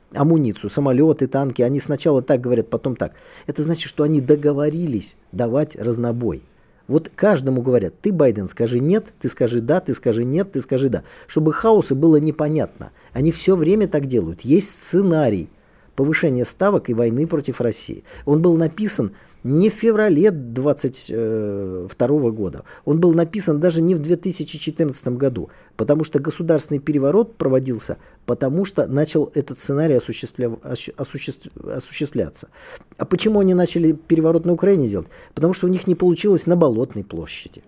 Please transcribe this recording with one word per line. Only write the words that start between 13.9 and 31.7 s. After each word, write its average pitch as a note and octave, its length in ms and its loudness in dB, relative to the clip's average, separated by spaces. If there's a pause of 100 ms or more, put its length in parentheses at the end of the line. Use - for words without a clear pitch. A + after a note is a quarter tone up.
делают. F#2+ 340 -2
Есть E3+ 280 4
сценарий D#3 800 0 (460)
повышения C#3 500 0
ставок F#3+ 440 0
и A#2+ 40 -2
войны A#2+ 340 0
против C#3 340 -4
России. - 420 -6 (220)
Он D3+ 160 4
был E3+ 160 4
написан E3 540 -2 (320)
не E3 280 2
в - 20 -6
феврале G#3+ 560 2
двадцать C3+ 760 -2 (840)
второго B2+ 380 2
года. G2+ 340 -4 (220)
Он D3+ 140 2
был F3 160 6
написан E3 440 0
даже E3 220 2
не F3+ 140 2
в D#3+ 40 -2
две D#3 160 0
тысячи D#3+ 440 -6
четырнадцатом C#3+ 580 -4
году, B2 320 -2 (280)
потому D3 260 0
что - 160 -2
государственный D3+ 600 -2
переворот D#3 580 0
проводился, C3 600 -2 (300)
потому C#3 380 0
что - 200 -2
начал D3 480 0
этот C#3 240 -4
сценарий C#3+ 380 0
осуществля-, A#2 680 -4
ощ-, C3 320 -10
осуществ-, - 600 -12
осуществляться. - 920 -8 (480)